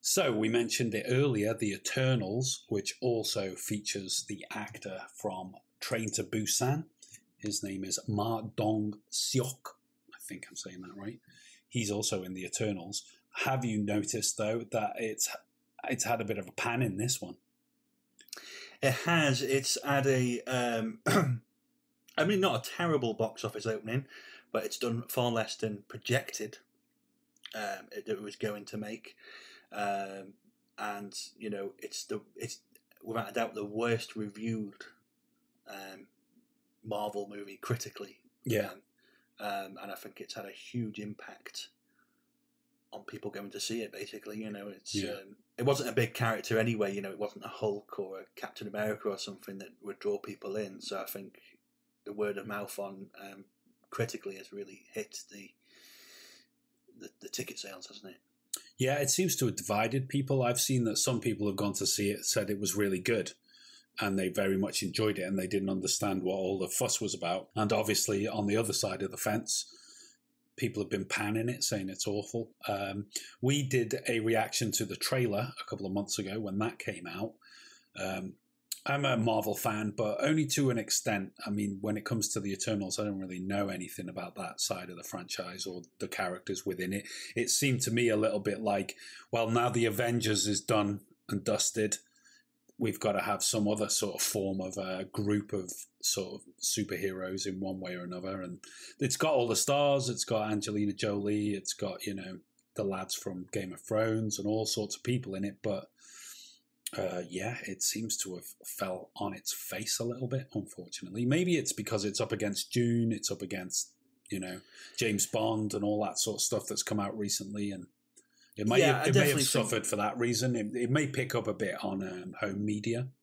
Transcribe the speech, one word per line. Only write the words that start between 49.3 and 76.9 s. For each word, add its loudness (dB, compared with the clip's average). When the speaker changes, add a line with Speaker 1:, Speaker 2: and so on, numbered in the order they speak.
Speaker 2:
that -14
would -10
draw -2
people -8
in. -6
So -6
I -6
think -12
the -8
word 0
of -8
mouth -6
on, -8
um, -16
critically -4
has -16
really -12
hit -8
the, -16
the, -16
the -14
ticket -6
sales, -12
hasn't -16
it? -20
Speaker 1:
Yeah, 4
it 2
seems 4
to 2
have 0
divided 0
people. 2
I've 2
seen 4
that 2
some 2
people 0
have 2
gone 0
to 0
see 2
it, -4
said 2
it 0
was 0
really 2
good, 0
and 2
they 2
very 4
much 0
enjoyed 2
it, -2
and 0
they -2
didn't 0
understand 0
what 2
all 2
the 0
fuss 2
was -2
about. 0
And 4
obviously, 4
on 0
the 4
other 2
side 0
of 0
the -10
fence, 0
people 0
have -4
been 0
panning 0
it, -2
saying 0
it's -6
awful. -2
Um, -2
we 4
did 2
a 4
reaction 2
to 0
the -6
trailer 2
a -8
couple -6
of -2
months -2
ago -2
when -2
that 0
came -6